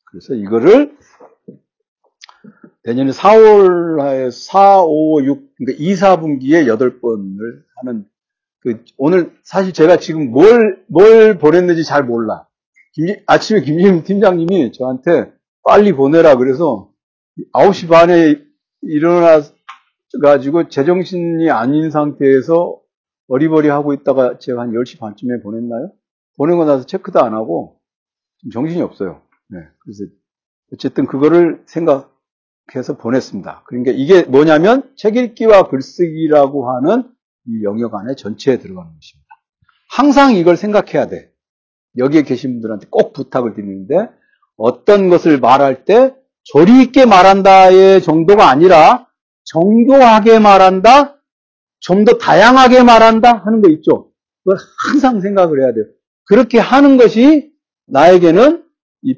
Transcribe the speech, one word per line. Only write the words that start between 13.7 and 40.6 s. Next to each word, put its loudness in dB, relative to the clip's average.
팀장님이 -2
저한테 -6
빨리 2
보내라 2
그래서 -4
아홉 2
시 -14
반에 2
일어나가지고 -2
제정신이 -4
아닌 -4
상태에서 -2
어리버리하고 -2
있다가 -4
제가 -10
한 -10
열 -4
시 -20
반쯤에 -12
보냈나요? -14
보내고 -4
나서 -4
체크도 -8
안 -8
하고 -12
지금 -20
정신이 -8
없어요. -12
네, -20
그래서 -20
어쨌든 -8
그거를 -2
생각해서 -10
보냈습니다. -10
그러니까 -8
이게 0
뭐냐면 0
책 -4
읽기와 0
글쓰기라고 -4
하는 -4
이 -10
영역 -8
안에 -12
전체에 -6
들어가는 -20
것입니다. -20
항상 0
이걸 0
생각해야 -4